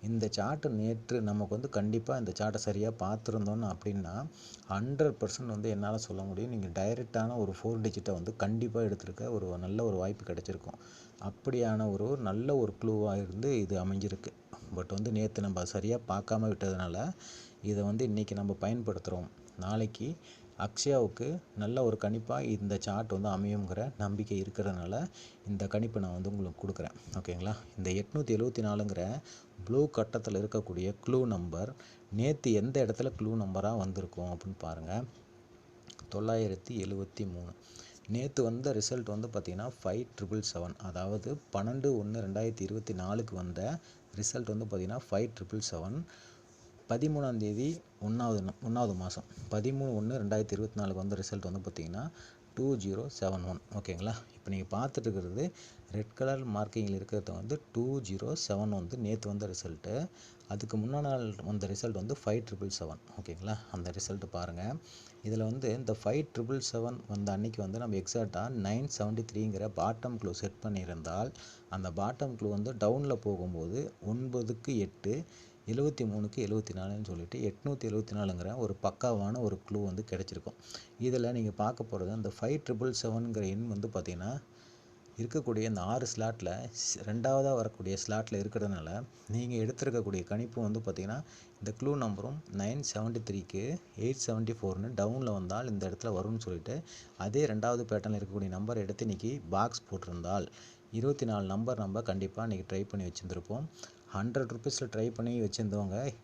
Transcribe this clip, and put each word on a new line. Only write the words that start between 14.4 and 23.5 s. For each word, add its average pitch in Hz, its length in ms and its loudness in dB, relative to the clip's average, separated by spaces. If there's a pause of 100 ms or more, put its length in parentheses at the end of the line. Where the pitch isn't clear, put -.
But 90 220 -4
வந்து 110 220 0
நேத்து 107 300 2
நம்ம 95 240 0
சரியா 107 360 2
பார்க்காம 110 460 2
விட்டதுனால, 92 480 0 (680)
இதை 104 200 2
வந்து 107 220 2
இன்னைக்கு 107 300 0
நம்ம 101 240 0
பயன்படுத்துறோம். 98 680 0 (320)
நாளைக்கு 110 480 0 (520)
அக்ஷயாவுக்கு 117 680 2 (280)
நல்ல 107 280 0
ஒரு 110 140 6
கணிப்பா 110 400 0 (100)
இந்த 101 300 2
சார்ட் 107 360 0
வந்து 98 160 2
அமையுங்கிற 98 520 0 (160)